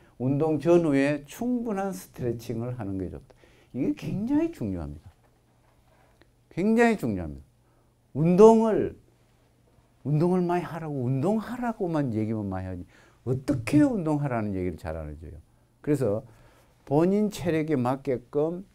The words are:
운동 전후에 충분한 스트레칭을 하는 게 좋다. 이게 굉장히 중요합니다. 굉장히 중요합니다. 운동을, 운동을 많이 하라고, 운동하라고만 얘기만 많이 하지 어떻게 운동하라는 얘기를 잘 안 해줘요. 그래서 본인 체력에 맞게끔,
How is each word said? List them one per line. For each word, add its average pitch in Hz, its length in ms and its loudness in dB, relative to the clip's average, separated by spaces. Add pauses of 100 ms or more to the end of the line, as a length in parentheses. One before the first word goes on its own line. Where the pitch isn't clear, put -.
(180)
운동 143 400 0
전후에 147 680 4
충분한 233 680 -4
스트레칭을 123 880 -6
하는 98 200 -6
게 90 120 -6
좋다. 71 240 -16 (400)
이게 294 200 -2
굉장히 285 580 -2
중요합니다. 85 580 -8 (1500)
굉장히 226 400 4
중요합니다. 85 480 -4 (680)
운동을, 185 840 6 (1080)
운동을 170 360 2
많이 175 240 0
하라고, 147 400 -6
운동하라고만 180 1080 -2
얘기만 107 320 -2
많이 95 200 -6
하지 90 180 -8 (420)
어떻게 135 560 0
운동하라는 147 720 0
얘기를 90 240 -4
잘 80 180 -8
안 76 140 -10
해줘요. 76 220 -14 (500)
그래서 120 400 0 (640)
본인 190 440 2
체력에 156 460 -2
맞게끔, 139 880 -2 (100)